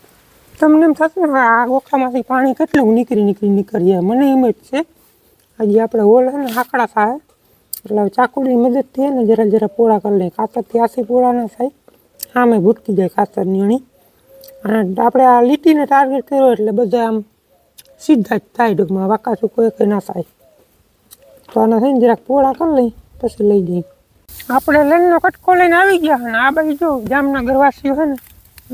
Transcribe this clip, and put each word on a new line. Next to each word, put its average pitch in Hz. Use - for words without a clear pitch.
તમને 311
એમ 311
થતું 320
ને, 262
આ 233
ગોખામાંથી 262
પાણી 262
કેટલું 269
નીકળી, 233
નીકળી, 202
નીકળીએ. 196
મને 254
એમ 262
જ 214
છે, -
હજી 214
આપણે 226
હોલ 247
હે 285
ને, 269
હાકડા 247
થાય, 220
એટલે 208
હવે 202
ચાકુડીની 247
મદદથી 262
હે 285
ને, 254
જરા, 220
જરા 214
પોળા 220
કરી 208
લઈએ. 180
કાતરથી 220
આસી 233
પોળા 247
ના 240
થાય, 254
સામે 240
ભૂટકી 196
જાય 185
કાતરની 190
અણી. 233
અને 202
આપણે 254
આ 247
લીટીને 294
ટાર્ગેટ 277
કર્યો 269
એટલે 214
બધા 226
આમ 220
સીધા 226
જ -
થાય, 220
ટૂંકમાં 190
વાંકા 214
ચૂકો 226
એકેય 220
ના 202
થાય. -
તો 220
આને 220
થઈને 262
જરાક 233
પોળા 269
કરી 320
લઈ, 240
પછી 214
લઈ 202
જઈએ. 175
આપણે 285
લણનો 339
કટકો 370
લઈને 349
આવી 370
ગયા 311
અને 233
આ 262
બાજુ 311
જો 285
જામનગર 269
વાસીઓ 277
છે 311
ને, 285